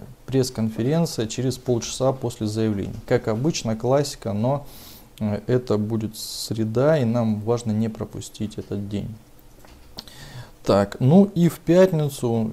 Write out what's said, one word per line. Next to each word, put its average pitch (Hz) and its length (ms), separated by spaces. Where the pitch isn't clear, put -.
пресс-конференция 127 1000
через 127 300
полчаса 127 560
после 120 340
заявления. 107 480
Как 123 220
обычно, 117 480
классика, 131 560
но, 127 340
э, 104 280
это 123 300
будет 107 380
среда, 117 840
и 135 60
нам 110 380
важно 117 300
не 110 180
пропустить 104 680
этот 101 300
день. 101 260
Так, 101 380
ну 170 240
и 170 240
в - 100
пятницу, 147 920